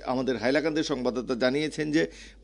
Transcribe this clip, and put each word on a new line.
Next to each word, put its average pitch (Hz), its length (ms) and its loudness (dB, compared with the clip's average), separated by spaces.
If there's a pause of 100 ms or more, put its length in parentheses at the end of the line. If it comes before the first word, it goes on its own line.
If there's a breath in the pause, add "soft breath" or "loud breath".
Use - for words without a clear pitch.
আমাদের 127 320 0
হাইলাকান্দির 147 440 2
সংবাদদাতা 123 520 -2
জানিয়েছেন 147 580 0
যে 160 140 4 (380 loud breath)